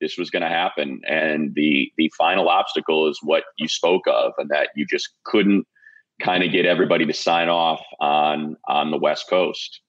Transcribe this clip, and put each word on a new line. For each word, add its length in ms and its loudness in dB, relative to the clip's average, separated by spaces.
this 160 -6
was 140 -6
gonna 180 -2
happen. 580 -4
And 480 -2
the, 420 0
the 200 0
final 320 2
obstacle 600 0
is 140 -4
what 220 0
you 100 -4
spoke 400 0
of, 300 2
and 120 -4
that 240 -2
you 120 -4
just 240 -6
couldn't 420 2
kinda 280 0
get 180 2
everybody 400 2
to 60 -2
sign 360 0
off 340 0
on, 560 0
on 240 0
the 80 -2
West 300 -2
Coast. 600 -2